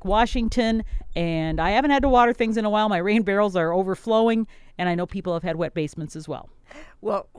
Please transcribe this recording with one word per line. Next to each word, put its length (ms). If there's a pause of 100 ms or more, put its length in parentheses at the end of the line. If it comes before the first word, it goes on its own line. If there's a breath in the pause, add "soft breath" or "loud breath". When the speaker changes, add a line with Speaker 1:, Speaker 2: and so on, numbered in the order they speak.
Speaker 1:
Washington, 800 (320 loud breath)
and 460
I 120
haven't 180
had 140
to 40
water 240
things 240
in 80
a 60
while. 180
My 80
rain 240
barrels 340
are 160
overflowing, 760 (320 soft breath)
and 100
I 60
know 100
people 300
have 80
had 140
wet 180
basements 420
as 100
well. 220 (540 loud breath)
Speaker 2:
Well, 260 (100)